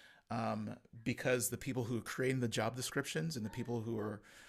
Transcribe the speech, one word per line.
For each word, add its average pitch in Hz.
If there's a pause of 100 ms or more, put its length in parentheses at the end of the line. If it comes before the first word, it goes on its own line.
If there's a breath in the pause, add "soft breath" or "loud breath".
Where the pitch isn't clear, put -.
(320 soft breath)
Um, 110 (280)
because 123
the 117
people 127
who 117
are 107
creating 131
the 123
job 113
descriptions 143
and 107
the 107
people 117
who 110
are, 104 (280 soft breath)